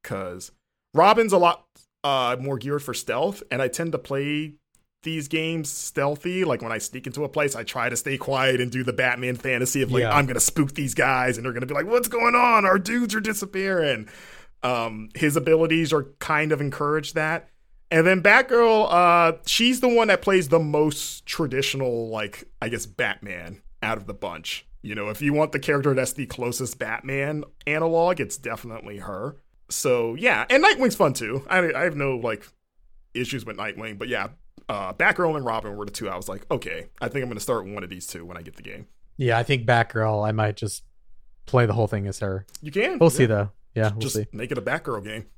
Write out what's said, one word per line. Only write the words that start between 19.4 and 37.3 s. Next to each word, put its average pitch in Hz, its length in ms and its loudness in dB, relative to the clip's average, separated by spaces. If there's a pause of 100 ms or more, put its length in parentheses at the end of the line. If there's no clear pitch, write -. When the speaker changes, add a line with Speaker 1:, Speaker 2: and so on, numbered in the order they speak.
Speaker 1:
she's 247 320 2
the 254 80 4
one 233 220 4
that 190 120 4
plays 185 280 2
the 165 100 6
most 151 680 0
traditional, 127 840 -2
like, 107 340 -6 (180)
I 117 80 -4
guess, 117 160 -4
Batman 101 760 -8 (200)
out 110 160 -2
of 98 80 -14
the 101 80 -10
bunch. 85 540 -10 (160)
You 107 120 -10
know, 104 140 -6
if 107 120 -8
you 143 120 2
want 151 200 2
the 143 60 -2
character 139 360 2
that's 131 180 0
the 135 140 -6
closest 123 500 -6
Batman 139 680 -4 (200)
analog, 165 540 2
it's 104 180 -6
definitely 113 640 -10
her. 101 380 -10 (340)
So, 120 440 2
yeah. 180 360 0
And 277 120 4
Nightwing's 269 320 4
fun, 156 180 2
too. 120 360 -6
I, 180 240 2
I 139 120 -2
have 160 100 -2
no, 139 220 -2
like, 110 300 -6 (680)
issues 123 300 -6
with 104 120 -10
Nightwing. 104 400 -8
But, 117 120 -8
yeah, 107 180 -2 (420)
uh, 98 240 -6
Batgirl 170 420 2
and 139 100 -6
Robin 110 300 -4
were 104 80 -8
the 98 80 -10
two 107 160 -8
I 92 80 -4
was 92 140 -8
like, 98 200 -12
"Okay, - 380 -6 (140)
I 117 80 -4
think 135 140 -4
I'm 123 60 -6
gonna 104 120 -8